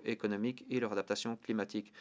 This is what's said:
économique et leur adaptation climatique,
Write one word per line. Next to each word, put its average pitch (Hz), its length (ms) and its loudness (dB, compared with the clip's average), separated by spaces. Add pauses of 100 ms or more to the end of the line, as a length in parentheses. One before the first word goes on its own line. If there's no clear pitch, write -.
économique 110 640 0
et 127 100 2
leur 113 140 0
adaptation 101 420 0
climatique, 107 640 -2